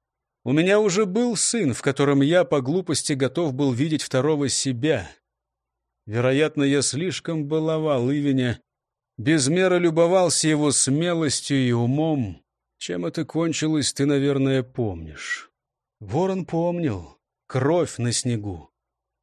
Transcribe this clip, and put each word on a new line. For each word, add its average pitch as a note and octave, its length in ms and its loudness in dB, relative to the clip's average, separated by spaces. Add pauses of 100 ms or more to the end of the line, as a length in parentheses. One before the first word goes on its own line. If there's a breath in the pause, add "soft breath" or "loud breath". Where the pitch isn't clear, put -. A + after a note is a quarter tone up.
(440)
«У A#2+ 80 0
меня F3+ 280 4
уже G#3 240 2
был A3 320 0
сын, E3 380 0
в - 80 -12
котором C#3 400 2
я E3+ 220 4
по C#3+ 180 0
глупости D#3+ 500 -2
готов C#3 400 0
был C3+ 200 0
видеть D3 300 0
второго C#3+ 460 0
себя. B2 600 -2 (960)
Вероятно, C3+ 560 0
я C#3 180 2
слишком D#3 680 -4
баловал D#3 640 0
Ивеня, C3+ 500 0 (560)
без C3 320 2
меры F3+ 300 2
любовался E3+ 680 4
его D3 240 2
смелостью D#3+ 840 0
и B2+ 140 2
умом. A#2+ 720 0 (360)
Чем F3 280 -6
это D#3+ 180 -4
кончилось, D#3 680 -2
ты, C#3 140 0
наверное, C#3 560 2
помнишь». F2+ 880 -8 (500)
Ворон F3 440 -2
помнил. E3 760 -4 (280)
Кровь D3 520 0
на A#2+ 120 -2
снегу. G#2 600 -4 (520)